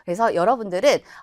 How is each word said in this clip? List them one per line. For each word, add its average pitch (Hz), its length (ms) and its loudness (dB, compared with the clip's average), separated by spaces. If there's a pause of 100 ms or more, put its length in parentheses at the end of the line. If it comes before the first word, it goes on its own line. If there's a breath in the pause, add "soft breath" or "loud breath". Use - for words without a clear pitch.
그래서 208 300 -2
여러분들은, 202 680 0 (240 loud breath)